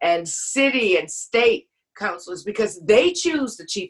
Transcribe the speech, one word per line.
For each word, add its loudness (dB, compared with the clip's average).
and 0
city 0
and -4
state 0
councilors, -8
because -4
they 6
choose -2
the -18
chief -8